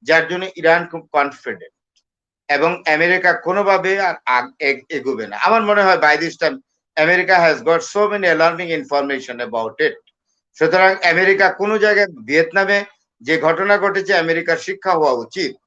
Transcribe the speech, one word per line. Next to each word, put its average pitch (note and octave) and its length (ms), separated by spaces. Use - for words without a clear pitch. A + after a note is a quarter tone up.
যার D#3+ 260
জন্য F3+ 180
ইরান E3 340
খুব D#3+ 220
কনফিডেন্ট, - 880
এবং D#3+ 380
আমেরিকা F3 460
কোনোভাবে F#3+ 680
আর F3+ 140
আগ-, B2+ 320
এগ-, C#3 300
এগোবে A#2+ 380
না। G2+ 100
আমার G3+ 260
মনে G#3 200
হয় F#3+ 160
by D3+ 240
this E3 200
time C#3 160
America F3+ 400
has D#3 320
got E3 120
so G#3 320
many G3+ 140
alarming E3 340
information C#3 560
about A2+ 260
it। C#3 80
সুতরাং F#3 380
আমেরিকা F#3+ 420
কোনো G#3 260
জায়গায়, G#3 280
ভিয়েতনামে E3 760
যে D3 180
ঘটনা E3 400
ঘটেছে, G3 360
আমেরিকার E3 420
শিক্ষা F#3+ 360
হওয়া D#3 200
উচিত। B2 440